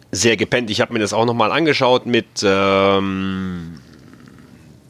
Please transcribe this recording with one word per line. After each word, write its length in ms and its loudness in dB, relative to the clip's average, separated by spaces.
sehr 240 2
gepennt. 340 -2
Ich 100 -2
habe 140 -2
mir 60 -2
das 120 -2
auch 140 2
nochmal 260 0
angeschaut 540 2
mit, 200 0
ähm, 1400 0